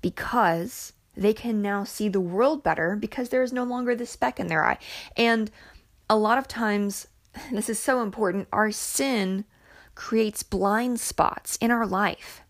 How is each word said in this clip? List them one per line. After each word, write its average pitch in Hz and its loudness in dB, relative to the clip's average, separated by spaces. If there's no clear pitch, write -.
because 202 0
they 208 2
can 214 -2
now 202 -2
see - -4
the 196 2
world 226 2
better 165 0
because 220 -6
there 254 2
is 254 -2
no 247 -2
longer 247 -2
the 240 -6
speck - -4
in 180 -4
their 160 4
eye. - 2
And 226 2
a 220 4
lot 214 4
of 262 -2
times, 208 -2
<sighs> - -14
this 214 -2
is 214 -4
so 262 2
important, 196 -2
our 214 2
sin 208 -2
creates 220 0
blind 220 0
spots - -2
in 233 2
our 233 2
life. 190 -2